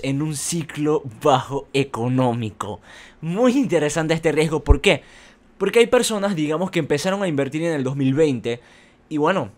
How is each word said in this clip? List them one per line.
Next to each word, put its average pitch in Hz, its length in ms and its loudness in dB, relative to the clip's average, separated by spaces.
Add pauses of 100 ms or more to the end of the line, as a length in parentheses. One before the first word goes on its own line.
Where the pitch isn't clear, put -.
en 139 160 -2
un 156 160 -4
ciclo 151 640 -2 (180)
bajo 135 520 0
económico. 123 1040 -2 (400)
Muy 226 380 2
interesante 160 560 0
este 160 180 0
riesgo, 151 320 0
¿por 147 160 4
qué? 175 240 2 (540)
Porque 190 220 2
hay 233 80 6
personas, 214 480 0
digamos, 156 360 -2
que 175 80 -2
empezaron 165 440 0
a 190 40 0
invertir 139 360 -2
en 170 100 0
el 143 100 -2
dos 131 140 -4
mil 135 160 2
veinte 120 480 0 (480)
y 156 80 -6
bueno, 151 400 0